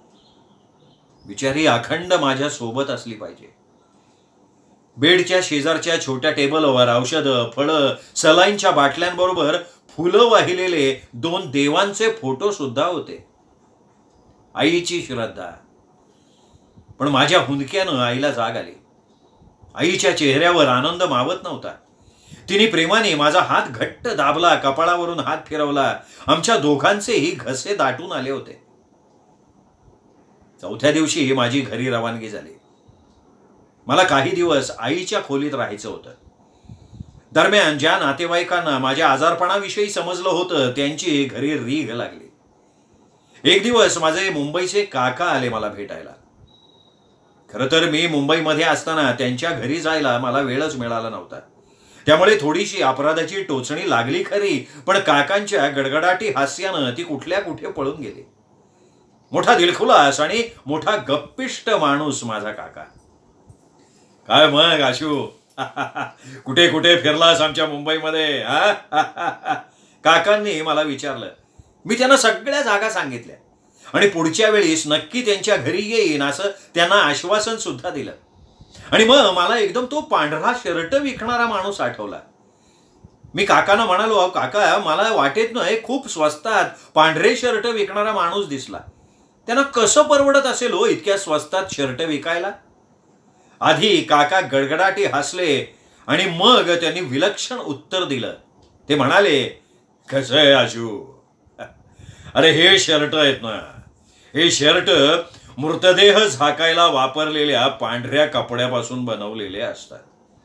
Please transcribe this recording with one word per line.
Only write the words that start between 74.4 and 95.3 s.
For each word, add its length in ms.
वेळेस 360
नक्की 380
त्यांच्या 320
घरी 260
येईन 400
असं 200
त्यांना 200
आश्वासन 640
सुद्धा 340
दिलं. 220
आणि 120
मग 300
मला 240
एकदम 260
तो 160
पांढरा 520
शर्ट 300
विकणारा 520
माणूस 340
आठवला. 380
मी 100
काकांना 400
म्हणालो, 320
"अहो 140
काका, 480
मला 340
वाटेत 400
नाही 300
खूप 260
स्वस्तात 560
पांढरे 420
शर्ट 300
विकणारा 460
माणूस 340
दिसला. 320
त्यांना 160
कसं 400
परवडत 440
असेल 260
हो 140
इतक्या 320
स्वस्तात 540
शर्ट 280
विकायला?" 500
आधी 420
काका 380
गडगडाटी 640
हसले 760